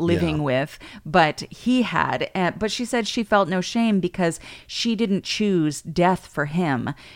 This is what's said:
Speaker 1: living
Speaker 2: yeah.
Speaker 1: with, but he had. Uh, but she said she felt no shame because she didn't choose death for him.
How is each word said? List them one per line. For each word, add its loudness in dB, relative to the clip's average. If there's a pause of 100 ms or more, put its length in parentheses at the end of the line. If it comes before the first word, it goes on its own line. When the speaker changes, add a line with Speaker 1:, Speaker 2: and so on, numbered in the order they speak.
Speaker 1:
living 2
Speaker 2:
yeah. -2
Speaker 1:
with, -2 (260)
but 2
he 0
had. -2
Uh, 0
but -4
she -6
said -4
she -4
felt 4
no 0
shame 2
because 0 (260)
she -2
didn't 0
choose 0
death 2
for -4
him. -2 (200)